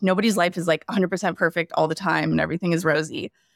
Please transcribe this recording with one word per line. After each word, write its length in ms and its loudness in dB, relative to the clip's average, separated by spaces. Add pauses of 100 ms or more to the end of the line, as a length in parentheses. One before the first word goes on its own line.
Nobody's 360 2
life 200 2
is, 100 -2
like, 200 0
a 60 -6
hundred 160 2
percent 280 -2
perfect 380 0
all 120 2
the 80 -2
time 360 0
and 100 2
everything 320 -2
is 100 -2
rosy, 480 -2 (240)